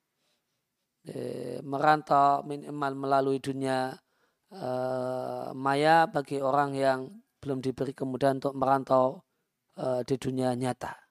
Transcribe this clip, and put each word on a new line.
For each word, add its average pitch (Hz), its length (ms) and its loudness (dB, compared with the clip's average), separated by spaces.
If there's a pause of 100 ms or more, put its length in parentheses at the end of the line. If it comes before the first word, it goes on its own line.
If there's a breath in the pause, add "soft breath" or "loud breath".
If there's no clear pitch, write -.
(1000)
ya, 131 640 -10
merantau 143 800 4
minimal 147 480 -6
melalui 135 480 2
dunia, 131 560 -4 (560)
eh, 127 1040 -4
maya 147 480 4
bagi 143 320 -4
orang 139 400 0
yang 135 320 2 (320)
belum 131 240 -6
diberi 131 320 -4
kemudahan 135 400 0
untuk 135 160 -4
merantau, 135 720 2 (560)
eh, 127 240 -2
di 135 160 -2
dunia 131 320 -2
nyata. 123 400 -4 (180)